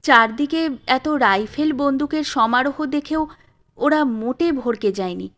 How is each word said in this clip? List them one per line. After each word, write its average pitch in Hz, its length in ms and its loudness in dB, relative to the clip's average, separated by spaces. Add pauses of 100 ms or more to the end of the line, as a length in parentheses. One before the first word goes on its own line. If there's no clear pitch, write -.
চারদিকে 277 680 4 (180)
এত 262 200 0
রাইফেল 254 640 0
বন্দুকের 285 500 0
সমারোহ 262 600 0
দেখেও 302 420 -2 (500)
ওরা 302 260 2
মোটে 247 480 -2
ভড়কে 233 400 -2
যায়নি। 185 460 -6